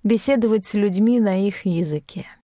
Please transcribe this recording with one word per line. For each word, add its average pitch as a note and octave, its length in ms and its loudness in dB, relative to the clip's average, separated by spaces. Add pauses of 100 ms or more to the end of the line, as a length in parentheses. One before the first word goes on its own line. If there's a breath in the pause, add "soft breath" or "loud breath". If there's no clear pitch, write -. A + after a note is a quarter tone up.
беседовать A3 640 2
с - 100 -8
людьми G#3 460 2
на G3 260 0
их G3 200 -6
языке. D#3+ 600 -4 (260)